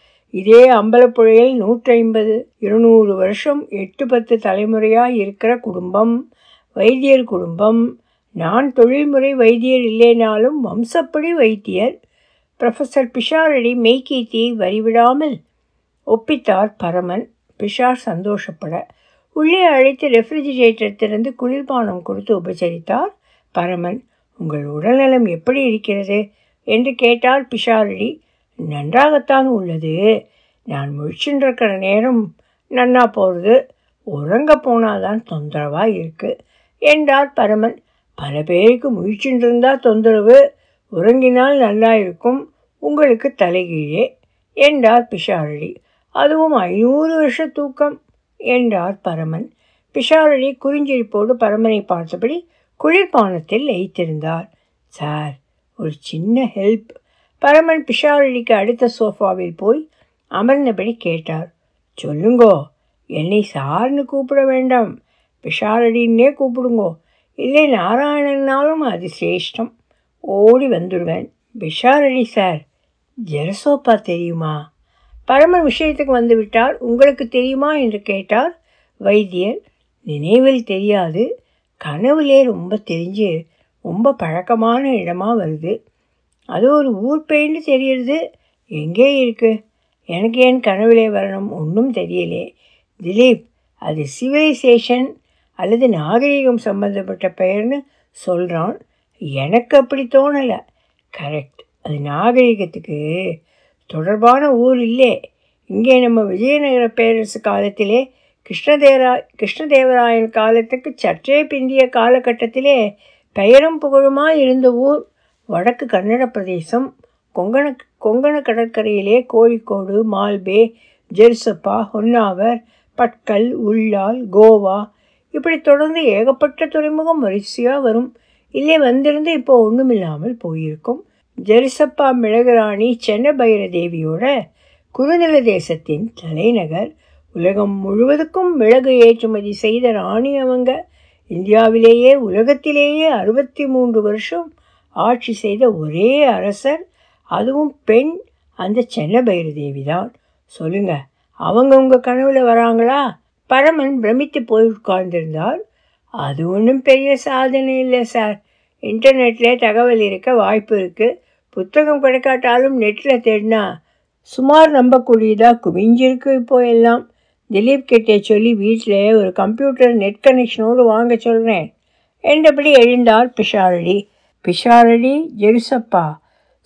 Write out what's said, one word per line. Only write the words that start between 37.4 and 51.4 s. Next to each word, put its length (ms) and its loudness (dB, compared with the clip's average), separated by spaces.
"பல 280 -8
பேருக்கு 500 2
முழிச்சுன்றிருந்தா 840 0
தொந்தரவு, 600 4
உறங்கினால் 640 2
நல்லா 380 2
இருக்கும், 580 -2
உங்களுக்கு 560 0
தலைகீழே" 720 -4
என்றார் 540 2
பிஷாரடி. 640 -6
"அதுவும் 380 0
ஐந்நூறு 640 0
வருஷ 320 -2
தூக்கம்" 540 -10
என்றார் 640 -4
பரமன். 460 -8
பிஷாரடி 540 2
குறிஞ்சிரிப்போடு 720 -2
பரமனை 500 0